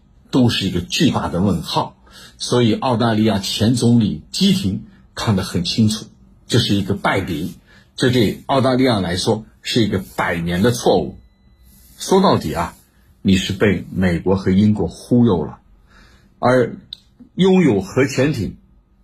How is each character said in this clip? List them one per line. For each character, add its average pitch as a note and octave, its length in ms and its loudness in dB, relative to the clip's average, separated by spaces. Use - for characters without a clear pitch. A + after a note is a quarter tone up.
都 B2 180 4
是 G2 200 -2
一 - 20 -2
个 F2 100 -4
巨 G#2+ 300 0
大 E2+ 180 -4
的 F2 120 -4
问 F#2 220 0
号。 - 340 -6
所 B2 240 0
以 G#2+ 120 4
澳 A#2+ 220 -2
大 A#2 160 0
利 G#2+ 120 2
亚 G#2 140 2
前 G#2+ 360 0
总 A#2+ 260 4
理 E2+ 300 -2
基 F#3+ 220 2
廷 G#2 340 -4
看 - 220 -2
得 F#2 60 -2
很 F2+ 220 -4
清 A2 240 2
楚， - 180 -4
这 - 120 0
是 A2 160 0
一 G2 80 0
个 G2 120 -4
败 G2+ 260 -2
笔， E2+ 340 -6
这 C3 140 0
对 A#2+ 360 0
澳 C3+ 140 0
大 B2+ 140 2
利 C3 100 2
亚 A2+ 160 0
来 F2+ 160 -4
说 G#2+ 300 -2
是 A#2 220 0
一 F#2+ 40 0
个 F#2+ 140 -2
百 F2+ 200 -4
年 F2 260 -2
的 A#2+ 80 4
错 B2 280 0
误。 D2 200 -6
说 - 240 0
到 E3+ 160 4
底 D#2+ 160 -6
啊， - 240 -6
你 F#2+ 140 4
是 - 160 -4
被 F#2+ 380 0
美 F2 280 -2
国 F2+ 180 0
和 F#2 140 -2
英 G#2 240 4
国 F2 140 -4
忽 - 360 0
悠 F2 200 0
了， - 160 -14
而 B2 360 0
拥 F#3 260 4
有 A2 180 2
核 - 260 0
潜 C3 260 0
艇 G#2+ 240 -6